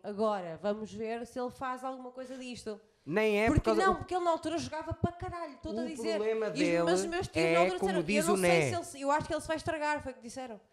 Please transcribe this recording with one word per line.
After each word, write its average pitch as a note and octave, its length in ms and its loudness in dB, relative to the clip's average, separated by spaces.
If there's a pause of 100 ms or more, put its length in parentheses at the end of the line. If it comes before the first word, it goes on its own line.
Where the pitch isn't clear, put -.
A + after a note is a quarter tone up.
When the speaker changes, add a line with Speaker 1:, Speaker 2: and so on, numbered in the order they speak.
Speaker 1:
agora G3 600 -2
vamos G#3 320 -2
ver A3+ 340 -6
se A#3+ 120 -12
ele B3 120 -4
faz B3+ 320 -6
alguma C4 280 -8
coisa B3+ 260 -12
disto." A3+ 420 -10 (260)
Speaker 2:
Nem G#3 360 4
é A3 60 4
por C#4 80 6
Speaker 1:
Porque D#4+ 100 4
Speaker 2:
causa - 200 4
Speaker 1:
não, F#4+ 60 8
Speaker 2:
o F4+ 60 2
Speaker 1:
porque - 180 -4
ele F4+ 80 0
na F4 80 4
altura E4 260 -2
jogava D#4 360 -6
para - 180 0
caralho, E4+ 440 -8
estou-te A3+ 220 -8
a A#3+ 60 -2
Speaker 2:
O B3 40 -4
Speaker 1:
dizer. A3+ 280 -4
Speaker 2:
problema A3 300 0
Speaker 1:
E G#3 40 -2
os, C#4 360 2
mas E3+ 80 4
os F#3 80 4
Speaker 2:
dele G3 80 -4
Speaker 1:
meus F4 180 -2
tios - 180 0
na E3 60 4
Speaker 2:
é, - 60 6
Speaker 1:
altura F4+ 220 4
Speaker 2:
como F#3+ 120 2
Speaker 1:
disseram, F3+ 120 0
Speaker 2:
diz - 140 0
Speaker 1:
"Eu - 100 2
não - 60 4
Speaker 2:
o G3 40 4
Speaker 1:
sei F3+ 120 4
Speaker 2:
Né. E3 200 6
Speaker 1:
se - 60 0
ele E4+ 100 -2
se, C4+ 160 -14
eu C#4 100 2
acho D4+ 160 2
que E4+ 60 -2
ele D#4 80 0
se - 60 -8
vai D#4+ 100 0
estragar", D4+ 440 -2
foi C4 120 -8
o - 20 -16
que B3+ 60 -20
disseram. A#3+ 400 -12 (120)